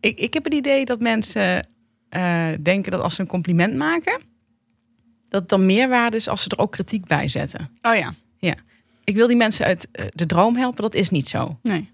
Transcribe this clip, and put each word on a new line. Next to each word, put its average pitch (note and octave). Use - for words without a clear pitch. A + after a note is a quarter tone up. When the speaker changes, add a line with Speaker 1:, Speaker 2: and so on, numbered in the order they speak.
Speaker 1:
Ik, A3+
ik B3
heb D#4
het D#4
idee C#4
dat B3
mensen, A3
eh, F3
denken F#3
dat F3+
als -
ze -
een F#3
compliment F3+
maken, E4
dat G3
het F3
dan F#3+
meerwaarde A#3
is A3+
als -
ze -
er -
ook -
kritiek F#3+
bij C#3+
zetten. D3
Speaker 2:
Oh A#3
ja. E3
Speaker 1:
Ja. F3
Ik G3+
wil A3+
die A#3+
mensen A3
uit, -
eh, -
de E3+
droom G3
helpen, B3
dat G#3+
is -
niet C#3+
zo. -
Speaker 2:
Nee. G#3
Een -